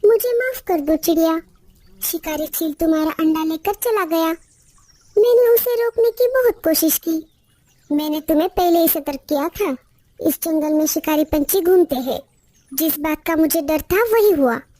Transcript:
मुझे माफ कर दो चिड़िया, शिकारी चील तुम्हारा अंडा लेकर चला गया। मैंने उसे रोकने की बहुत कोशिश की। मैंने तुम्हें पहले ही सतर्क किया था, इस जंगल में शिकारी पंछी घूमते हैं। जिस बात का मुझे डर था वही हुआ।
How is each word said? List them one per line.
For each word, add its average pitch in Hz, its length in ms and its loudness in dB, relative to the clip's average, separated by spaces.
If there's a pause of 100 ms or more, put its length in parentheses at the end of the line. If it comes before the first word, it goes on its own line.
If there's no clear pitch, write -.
मुझे 453 280 4
माफ 494 280 -2
कर 359 180 -2
दो 294 160 0
चिड़िया, 320 460 0 (640)
शिकारी 311 440 -8
चील 311 260 -6
तुम्हारा 320 380 0
अंडा 320 320 0
लेकर 320 300 -4
चला 415 320 -2
गया। 320 220 -2 (880)
मैंने 466 360 4
उसे 466 320 0
रोकने 466 260 0
की 494 160 0
बहुत 508 360 0
कोशिश 320 340 0
की। 320 320 -6 (640)
मैंने 302 300 -2
तुम्हें 311 280 0
पहले 349 300 2
ही 330 80 2
सतर्क 285 320 -4 (100)
किया 285 180 -2
था, 339 280 -4 (460)
इस - 220 -2
जंगल 311 300 -2
में 311 120 2
शिकारी 311 380 -2
पंछी 302 380 -2
घूमते 349 340 2
हैं। 254 260 -6 (520)
जिस 302 260 -2
बात 302 180 -2 (100)
का 330 80 -2
मुझे 320 260 2
डर 302 200 -2
था 381 220 0
वही 440 280 4
हुआ। 262 300 2 (180)